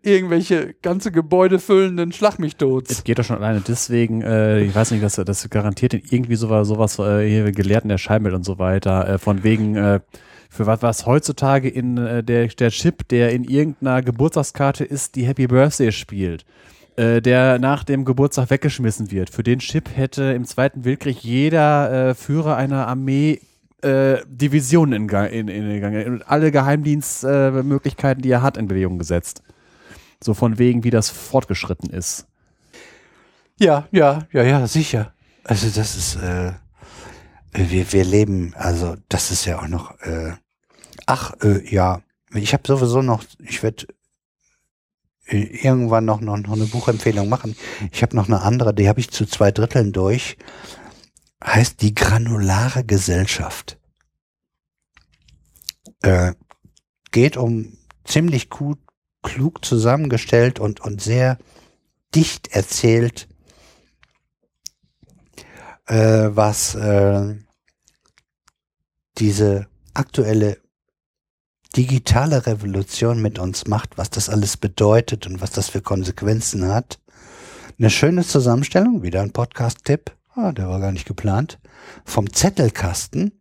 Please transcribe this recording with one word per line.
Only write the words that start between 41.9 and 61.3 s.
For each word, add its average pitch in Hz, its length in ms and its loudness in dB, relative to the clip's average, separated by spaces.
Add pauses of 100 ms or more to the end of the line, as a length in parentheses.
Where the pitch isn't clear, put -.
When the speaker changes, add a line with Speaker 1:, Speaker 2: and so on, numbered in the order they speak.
Speaker 1:
ich 107 200 -2
hab 139 140 -4
sowieso 131 340 2
noch, 120 220 0 (160)
ich - 240 -10
werd, 110 240 -6 (1400)
äh, - 120 -2
irgendwann 113 640 0
noch, 107 160 0
noch, 104 160 -4
noch 104 160 -6
eine 107 140 0
Buchempfehlung 107 640 0
machen. 113 260 -4 (380)
Ich - 100 -2
hab - 100 -2
noch 98 140 0
eine 101 140 2
andere, 110 320 2
die 101 160 4
hab 104 80 2
ich 120 120 -4
zu - 160 -4
zwei 101 260 2
Dritteln 107 420 0
durch. 98 420 -2 (1080)
Heißt - 400 0
Die 107 140 2
granulare 113 880 0
Gesellschaft. 95 960 -2 (2250)
Äh, 90 320 2 (800)
geht 127 260 2
um 117 400 -4 (260)
ziemlich 151 460 0
ku-, 147 260 -6 (480)
klug - 400 -4
zusammengestellt 120 960 2
und, 104 220 -4
und 101 180 -8
sehr 123 380 0 (760)